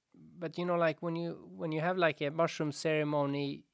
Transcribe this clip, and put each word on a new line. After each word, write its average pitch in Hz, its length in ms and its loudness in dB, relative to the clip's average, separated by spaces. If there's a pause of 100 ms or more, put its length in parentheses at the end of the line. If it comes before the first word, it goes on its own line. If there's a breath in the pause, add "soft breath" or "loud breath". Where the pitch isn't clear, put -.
(380)
but, 165 200 -6
you 175 60 -2
know, 175 120 2
like, 160 260 2
when 165 140 -2
you, 170 400 -6
when 175 160 -4
you 156 80 0
have, 180 160 0
like, 165 240 2
a 147 100 0
mushroom 160 400 0
ceremony, 147 1040 0